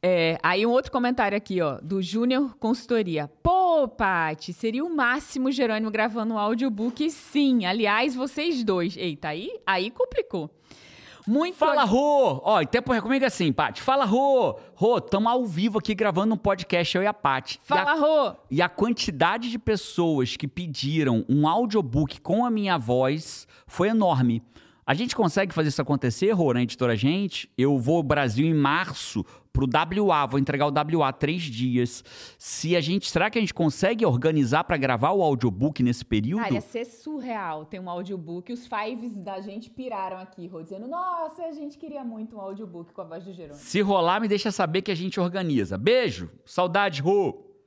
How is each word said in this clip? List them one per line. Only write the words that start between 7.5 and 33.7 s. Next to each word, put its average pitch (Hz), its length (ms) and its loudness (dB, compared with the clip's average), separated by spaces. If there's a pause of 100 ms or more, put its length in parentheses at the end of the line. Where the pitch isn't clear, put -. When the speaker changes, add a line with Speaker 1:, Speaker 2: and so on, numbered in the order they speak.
Speaker 1:
Aliás, 214 500 2
vocês 277 500 -2
dois." 185 320 0
Eita, 170 320 -6
aí, 175 220 -8 (160)
aí 190 240 0
complicou. 427 600 -4 (760)
Muito 311 320 0
Speaker 2:
Fala, 294 260 4
Speaker 1:
ad- 208 100 4
Speaker 2:
Rô! 254 500 4
Ó, 202 180 4
em 156 60 2
tempo 247 260 0
recomendo 240 300 2
assim, 262 300 2
Paty. - 280 0
"Fala, 269 240 2
Rô! 240 540 4 (160)
Rô, 226 260 2
tamo 214 280 0
ao 247 180 2
vivo 202 320 0
aqui 214 160 -2
gravando 202 400 2
um - 20 -2
podcast, 180 600 0
eu 185 80 2
e - 20 2
a 208 80 0
Paty. - 460 -2
E - 120 -4
a 294 40 4
Speaker 1:
Fala, 285 180 2
Rô! 302 400 2 (160)
Speaker 2:
e 139 100 2
a 175 80 4
quantidade 214 800 0
de 233 100 -6
pessoas 170 800 0
que - 120 -6
pediram 143 800 0
um 147 180 4
audiobook 165 760 0
com 220 240 0
a 240 60 0
minha 202 260 0
voz 131 680 0 (220)
foi 190 220 0
enorme. 135 520 4 (420)
A 131 100 2
gente 240 200 -4
consegue 190 400 0
fazer 156 140 0
isso 139 120 -2
acontecer, 143 520 0
Rô, 165 200 4
na 120 120 2
Editora 117 320 0
Gente? 160 600 -2
Eu 139 220 4
vou 139 200 2
ao 165 40 0
Brasil 139 420 0
em 165 80 2
março 143 720 -2 (280)
pro 127 140 0
W 165 440 2
A, 147 160 2
vou 131 140 0
entregar 143 260 0
o 147 60 0
W 151 320 0
A 135 80 0
três 160 300 -2
dias. 123 600 -2 (340)
Se - 380 -4
a 170 60 4
gente, 170 280 -2
será 175 220 0
que - 80 -2
a - 20 2
gente 202 140 -2
consegue 185 500 2